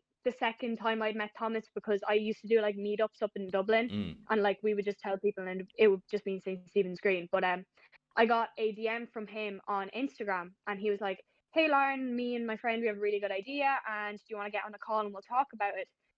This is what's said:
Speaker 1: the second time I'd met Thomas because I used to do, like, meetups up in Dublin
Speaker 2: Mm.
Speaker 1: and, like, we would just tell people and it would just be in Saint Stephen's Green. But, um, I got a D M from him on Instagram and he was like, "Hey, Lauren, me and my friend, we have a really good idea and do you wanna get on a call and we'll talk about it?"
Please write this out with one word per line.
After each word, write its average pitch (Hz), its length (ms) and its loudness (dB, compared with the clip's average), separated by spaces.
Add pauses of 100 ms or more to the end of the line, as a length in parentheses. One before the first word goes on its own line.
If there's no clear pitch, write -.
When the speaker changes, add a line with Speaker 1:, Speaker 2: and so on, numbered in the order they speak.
(260)
Speaker 1:
the 247 80 2
second 226 440 -2
time 220 240 0
I'd 214 140 0
met 214 220 -4
Thomas 226 380 -2
because 202 320 0
I 214 80 4
used 214 260 0
to 214 60 -12
do, 220 140 6
like, 208 160 0
meetups 208 460 -2
up 208 120 -2
in 196 140 -6
Dublin 220 420 2
Speaker 2:
Mm. 196 380 -4
Speaker 1:
and, 214 140 2
like, 202 200 0
we 214 120 2
would 202 100 -4
just 202 160 -4
tell 196 180 -2
people 196 280 -2
and 185 300 -6
it 220 120 8
would 190 200 2
just 208 160 -4
be 196 100 -2
in 185 60 -8
Saint 185 280 -8
Stephen's 185 320 0
Green. 180 300 0
But, 190 120 2
um, 180 220 0 (500)
I 233 120 8
got 226 300 2
a 220 160 0
D 220 160 -4
M 233 180 -4
from 220 200 -10
him 202 400 -8
on 196 280 -2
Instagram 202 580 -4 (140)
and 202 120 -4
he 214 120 0
was 202 100 -2
like, 196 220 -4 (300)
"Hey, 320 160 4
Lauren, 269 460 2
me 240 200 -2
and 233 120 -4
my 220 100 -4
friend, 226 240 -2
we 233 60 0
have 208 100 0
a - 20 -10
really 208 200 0
good 202 120 -2
idea 269 560 0
and 208 320 -4
do - 100 -20
you 220 80 -6
wanna 208 140 -4
get 202 140 -4
on 214 100 -12
a 202 40 -18
call 214 220 0
and 208 120 -4
we'll 196 100 -10
talk 262 300 0
about 202 240 -2
it?" 190 100 -6 (300)